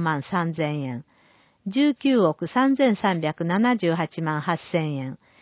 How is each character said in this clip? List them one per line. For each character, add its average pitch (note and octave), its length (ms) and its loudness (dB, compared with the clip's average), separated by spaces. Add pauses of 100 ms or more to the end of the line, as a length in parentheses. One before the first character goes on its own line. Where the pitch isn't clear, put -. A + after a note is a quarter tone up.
万 D#3 180 0
三 E3+ 320 -2
千 D3+ 280 -4
円。 B2 240 -6 (600)
十 C4+ 280 2
九 C4 260 2
億 E3+ 260 2
三 C4 300 2
千 B3+ 200 4
三 F#3 260 0
百 D#3 240 -4
七 G#3+ 320 2
十 E3 180 0
八 E3 260 -4
万 D#3 200 -2
八 E3 160 -2
千 D#3 380 -2
円。 C3 220 -8 (240)